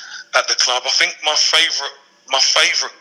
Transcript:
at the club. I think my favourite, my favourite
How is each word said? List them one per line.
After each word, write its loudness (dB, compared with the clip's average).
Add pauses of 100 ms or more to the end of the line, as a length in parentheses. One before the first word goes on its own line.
(400)
at 0
the -2
club. 0
I -2
think 2 (160)
my 0
favourite, 0 (360)
my 2
favourite 0